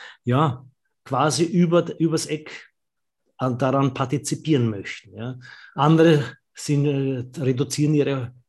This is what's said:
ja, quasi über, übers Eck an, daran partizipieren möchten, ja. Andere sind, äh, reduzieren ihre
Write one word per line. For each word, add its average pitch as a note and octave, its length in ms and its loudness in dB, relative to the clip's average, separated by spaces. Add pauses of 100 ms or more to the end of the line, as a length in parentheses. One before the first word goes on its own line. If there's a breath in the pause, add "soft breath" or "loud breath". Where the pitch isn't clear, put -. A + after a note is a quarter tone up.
(240 loud breath)
ja, B2+ 400 0 (400)
quasi C3+ 400 0
über, E3+ 560 2
übers D#3+ 260 0
Eck - 440 -10 (680)
an, B2+ 220 -4
daran C3+ 340 2
partizipieren C3+ 760 -2
möchten, G2 460 -12
ja. B2 200 -10 (380 loud breath)
Andere D#3 640 4 (180)
sind, C#3+ 320 -2
äh, C3+ 380 -2 (160)
reduzieren C#3 540 0
ihre C3+ 380 -2 (160)